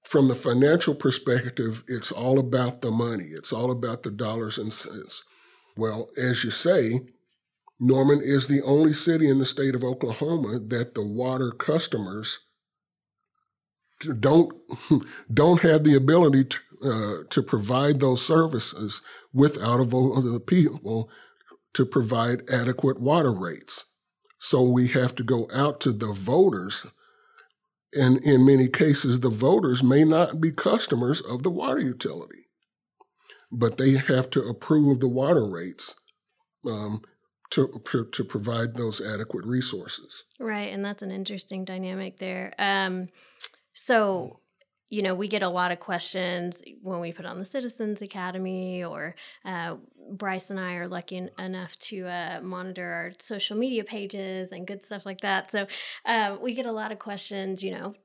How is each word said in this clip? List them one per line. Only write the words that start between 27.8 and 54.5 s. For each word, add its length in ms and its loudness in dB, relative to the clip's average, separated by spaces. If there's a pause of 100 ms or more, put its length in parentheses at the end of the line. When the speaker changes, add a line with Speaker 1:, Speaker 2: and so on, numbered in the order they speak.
Speaker 1:
and 300 4
in 220 8
many 240 8
cases, 500 2
the 100 2
voters 540 2
may 200 8
not 360 4
be 120 2
customers 680 0
of 220 -6
the 80 0
water 300 -2
utility, 640 -8 (1040)
but 260 0
they 200 4
have 340 0
to 120 2
approve 560 2
the 100 2
water 380 2
rates, 460 -10 (720)
um, 360 -6 (500)
to, 180 2 (220)
to, 140 -2
to 180 -8
provide 520 -4
those 260 -4
adequate 440 -8
resources. 800 -6 (160)
Speaker 2:
Right, 320 -8
and 140 -8
that's 180 -10
an 80 -10
interesting 540 -10
dynamic 540 -10
there. 380 -10
Um, 520 -2 (640)
so, 640 0 (500)
you 140 -4
know, 120 0
we 120 -4
get 160 -2
a 60 0
lot 220 -2
of 80 -6
questions 840 -6 (180)
when 180 -8
we 120 -8
put 140 -14
on 140 -10
the 60 -10
Citizens 560 -8
Academy, 840 -8
or, 320 -10 (300)
uh, 300 -8 (360)
Bryce 380 -8
and 100 -8
I 140 -6
are 140 -8
lucky 300 -12
en-, 200 -10
enough 420 -10
to, 280 -12
uh, 340 -8
monitor 440 -10
our 340 -8
social 360 -8
media 280 -2
pages 680 -10